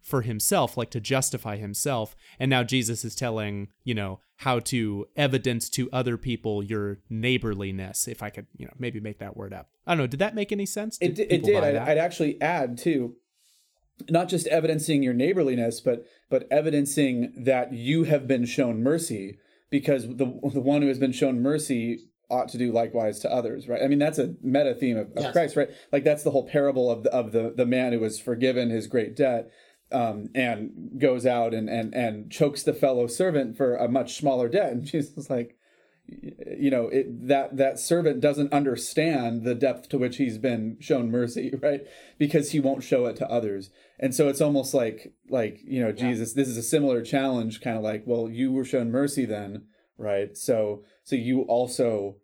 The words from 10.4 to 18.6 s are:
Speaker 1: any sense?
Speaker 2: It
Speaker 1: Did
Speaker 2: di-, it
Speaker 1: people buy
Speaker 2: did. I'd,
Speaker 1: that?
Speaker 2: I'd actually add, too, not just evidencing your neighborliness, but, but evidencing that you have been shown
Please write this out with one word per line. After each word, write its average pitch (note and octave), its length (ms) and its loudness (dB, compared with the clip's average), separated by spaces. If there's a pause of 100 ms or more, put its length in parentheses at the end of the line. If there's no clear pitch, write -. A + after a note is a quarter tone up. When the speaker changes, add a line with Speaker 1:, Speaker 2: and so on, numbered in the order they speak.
Speaker 1:
any G3+ 140 -4
sense? G#3+ 340 -8
Speaker 2:
It - 140 0
Speaker 1:
Did G#3 140 -2
Speaker 2:
di-, F3+ 60 4
it E3+ 100 0
Speaker 1:
people G3+ 160 4
buy D#3 100 2
Speaker 2:
did. C#3 60 0
I'd, C3+ 100 -2
Speaker 1:
that? - 20 0
Speaker 2:
I'd D#3 100 4
actually E3 420 0
add, D3 380 0
too, B2+ 360 0 (960)
not E3+ 180 2
just F3+ 200 0
evidencing D#3 540 2
your B2+ 120 2
neighborliness, B2+ 680 2
but, A#2+ 240 0 (240)
but C3 220 0
evidencing C#3+ 840 2
that B2+ 360 2
you C3+ 320 0
have C#3+ 220 2
been B2 180 2
shown A#2 380 0